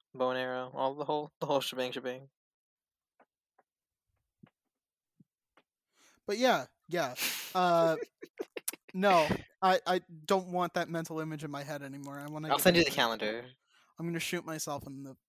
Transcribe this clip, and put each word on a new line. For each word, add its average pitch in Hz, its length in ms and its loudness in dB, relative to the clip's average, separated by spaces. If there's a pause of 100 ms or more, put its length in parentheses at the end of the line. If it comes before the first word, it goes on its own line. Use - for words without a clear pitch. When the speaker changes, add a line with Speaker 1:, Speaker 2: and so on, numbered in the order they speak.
(140)
Speaker 1:
Bow 127 160 0
and 127 80 -2
arrow, 127 360 -4
all 135 200 0
the 147 100 -8
whole, 151 360 -4
the 156 60 -4
whole 139 140 2
shebang, 127 320 -4
shebang. 131 360 -8 (4000)
Speaker 2:
But 208 120 -4
yeah, 220 280 4 (220)
yeah. 151 260 0 (400)
Uh, 170 420 6 (480)
Speaker 1:
<laughs> - 500 -12
Speaker 2:
no, 185 340 6 (340)
I, 185 240 4
I 180 140 2 (260)
don't 185 220 2
want 175 260 -2
that 170 140 0
mental 165 320 -4
image 156 240 -8
in 151 60 -8
my 143 140 -8
head 143 180 -8
anymore. 139 420 -12
I 147 60 -10
wanna 156 200 -6
Speaker 1:
I'll 151 60 6
Speaker 2:
get 139 60 -2
Speaker 1:
send 180 140 8
you 170 60 6
Speaker 2:
over - 20 4
Speaker 1:
the 143 60 0
Speaker 2:
it. - 60 -4
Speaker 1:
calendar. 113 480 0 (540)
Speaker 2:
I'm 165 80 -8
gonna 170 140 -4
shoot 175 260 -6
myself 156 400 -8
in 139 160 -14
the 131 140 -16 (120)